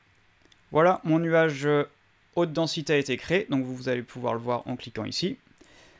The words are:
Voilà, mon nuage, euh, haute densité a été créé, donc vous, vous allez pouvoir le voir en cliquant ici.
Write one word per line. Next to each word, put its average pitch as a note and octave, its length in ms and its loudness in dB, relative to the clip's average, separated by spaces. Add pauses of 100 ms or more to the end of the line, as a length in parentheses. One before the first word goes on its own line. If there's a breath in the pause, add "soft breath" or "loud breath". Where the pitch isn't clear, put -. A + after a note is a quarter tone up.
(720)
Voilà, E3+ 320 4
mon D#3+ 160 4
nuage, D#3+ 460 2
euh, D3 180 4 (520)
haute E3+ 180 0
densité D#3+ 400 -2
a C#3+ 40 4
été C3+ 200 0
créé, F3+ 320 -2
donc C3+ 160 0
vous, B2+ 100 -8
vous B2+ 140 -6
allez B2 140 -2
pouvoir A#2+ 300 -4
le A2+ 60 -4
voir A#2+ 280 -4
en B2 100 -6
cliquant - 260 -10
ici. - 340 -4 (640 soft breath)